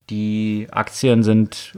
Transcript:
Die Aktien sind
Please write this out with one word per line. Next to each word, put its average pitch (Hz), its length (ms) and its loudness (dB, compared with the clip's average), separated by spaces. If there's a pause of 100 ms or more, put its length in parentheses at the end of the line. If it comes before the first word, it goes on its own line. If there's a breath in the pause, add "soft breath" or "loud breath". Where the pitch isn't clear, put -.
(100)
Die 107 600 -4
Aktien 113 520 0
sind 110 560 0